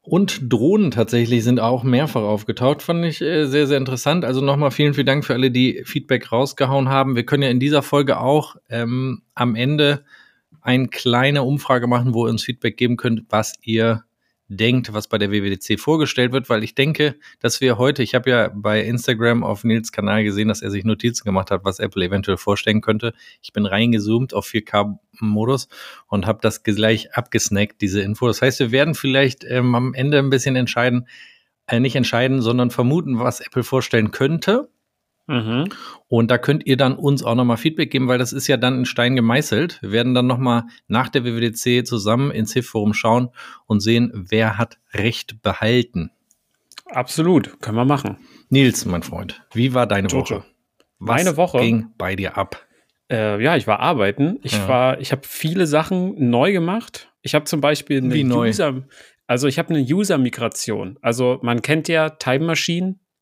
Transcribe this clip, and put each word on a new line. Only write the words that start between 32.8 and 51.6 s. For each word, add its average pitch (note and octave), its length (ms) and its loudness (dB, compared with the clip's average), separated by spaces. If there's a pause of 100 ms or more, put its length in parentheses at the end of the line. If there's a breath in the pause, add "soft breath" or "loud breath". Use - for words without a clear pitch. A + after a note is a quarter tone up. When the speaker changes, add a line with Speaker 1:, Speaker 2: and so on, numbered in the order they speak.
Speaker 1:
was A#2+ 220 -2
Apple - 240 -4
vorstellen A#2 480 0
könnte. E3+ 580 0 (600)
Speaker 2:
Mhm. B2 360 -2 (400 loud breath)
Speaker 1:
Und A#2 240 2
da B2 80 4
könnt D3 260 0
ihr C3 140 2
dann B2+ 180 2
uns C#3 260 0
auch A#2 120 0
nochmal A#2+ 240 2
Feedback D#3 320 -2
geben, C3 180 0
weil B2 80 2
das B2 160 -2
ist C3+ 140 -6
ja C#3 100 2
dann B2+ 220 0
in B2+ 80 0
Stein A#2+ 280 0
gemeißelt. B2+ 680 0
Wir G2 100 -8
werden A#2+ 220 2
dann B2 120 2
nochmal A#2+ 360 0 (240 loud breath)
nach A#2+ 240 -2
der C3 120 0
W A#2+ 120 -4
W A#2 60 -4
D A#2 120 0
C B2 320 0
zusammen B2 460 0
ins A2 240 -4
hif-Forum G#2+ 400 0
schauen A#2+ 340 2 (380 loud breath)
und G#2+ 140 0
sehen, A#2 340 2
wer G#2+ 420 -2
hat A2+ 220 -4 (160)
Recht A2 480 -4
behalten. G#2+ 680 0 (760)
Speaker 2:
Absolut, D#3+ 760 0
können G#2+ 160 -6
wir A#2 80 2
machen. B2+ 320 0 (320 loud breath)
Speaker 1:
Nils, C3 380 4
mein F2 160 -4
Freund, - 500 -12
wie B2 220 0
war B2 120 2
deine G2+ 220 0
Speaker 2:
Jojo. C3 140 0 (140)
Speaker 1:
Woche? G2 80 -12 (540)
Was A2+ 240 0
Speaker 2:
Meine F3+ 140 0
Woche? F3 220 0
Speaker 1:
ging A2+ 300 2 (100)